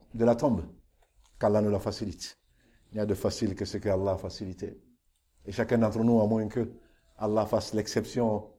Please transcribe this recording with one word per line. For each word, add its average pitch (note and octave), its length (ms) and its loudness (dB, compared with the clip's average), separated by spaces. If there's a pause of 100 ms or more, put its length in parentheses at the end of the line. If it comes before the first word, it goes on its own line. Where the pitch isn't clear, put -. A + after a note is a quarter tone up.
(140)
de A2+ 120 2
la A#2 100 6
tombe, A2+ 300 0 (760)
qu'Allah G#2 220 4
nous G#2+ 80 2
la G2+ 100 2
facilite. - 580 -8 (540)
Il G#2 40 -10
n'y G#2+ 60 -2
a G#2 40 0
de G#2 80 2
facile G2 420 -2
que G2+ 100 -4
ce G#2 120 -6
qu'Allah G2 360 0
a F#2 40 -2
facilité. F#2+ 640 -10 (640)
Et G2+ 60 -10
chacun A#2 260 0
d'entre A2+ 220 2
nous, A#2 220 6
à G#2 60 4
moins A2 200 2
que A2 240 -4 (460)
Allah G#2+ 280 2
fasse G#2 280 0
l'exception, G#2+ 840 -2